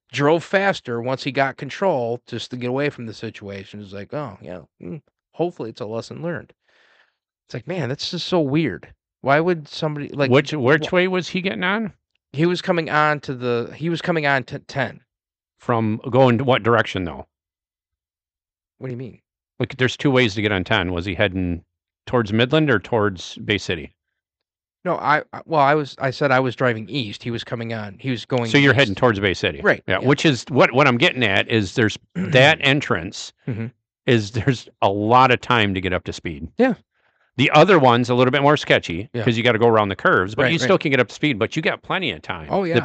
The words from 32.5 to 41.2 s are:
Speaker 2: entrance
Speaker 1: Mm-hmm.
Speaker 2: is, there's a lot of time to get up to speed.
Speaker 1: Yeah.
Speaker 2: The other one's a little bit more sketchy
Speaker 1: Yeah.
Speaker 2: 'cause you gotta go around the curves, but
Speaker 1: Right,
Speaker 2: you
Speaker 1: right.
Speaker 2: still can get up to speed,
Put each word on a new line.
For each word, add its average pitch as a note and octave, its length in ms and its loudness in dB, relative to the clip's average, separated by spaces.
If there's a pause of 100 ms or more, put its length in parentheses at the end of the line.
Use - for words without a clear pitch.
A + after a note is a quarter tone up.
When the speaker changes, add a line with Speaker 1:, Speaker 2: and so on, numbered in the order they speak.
Speaker 2:
entrance C3 680 -2 (160)
Speaker 1:
Mm-hmm. A2+ 200 -6 (400)
Speaker 2:
is, A2 240 2
there's A#2 360 -2 (140)
a G#2+ 80 4
lot A2+ 400 4
of A#2+ 100 2
time G#2 360 2
to F#2+ 60 -4
get F2+ 120 -4
up F2 120 -4
to E2 80 -8
speed. D#2+ 340 -12 (100)
Speaker 1:
Yeah. B3 160 2 (640)
Speaker 2:
The C3+ 140 2
other E3+ 260 8
one's B2 320 4
a B2 60 0
little B2+ 160 4
bit C#3 100 0
more C#3+ 160 4
sketchy G2+ 560 -2
Speaker 1:
Yeah. A#2 100 -6
Speaker 2:
'cause A2+ 140 2
you A2+ 60 0
gotta A2+ 160 4
go A#2+ 80 6
around G#2+ 220 4
the F#2 60 -4
curves, G#2+ 400 0
but C3 80 0
Speaker 1:
Right, B2+ 80 2
Speaker 2:
you E3 60 0
Speaker 1:
right. C#3 60 -2
Speaker 2:
still E3+ 160 2
can D#3+ 120 -4
get C3 80 2
up A#2 100 2
to - 40 -16
speed, D3 260 -2